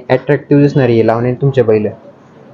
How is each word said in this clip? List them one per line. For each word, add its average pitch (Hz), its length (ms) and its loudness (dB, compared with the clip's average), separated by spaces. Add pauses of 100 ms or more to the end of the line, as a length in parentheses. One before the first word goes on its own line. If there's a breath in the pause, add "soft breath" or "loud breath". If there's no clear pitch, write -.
(100)
अट्रॅक्टिव्ह 143 520 0
दिसणारी 143 320 0
हे 113 120 2
लावणे 117 280 -2
तुमचे 135 280 0
बैल. 110 240 0 (680)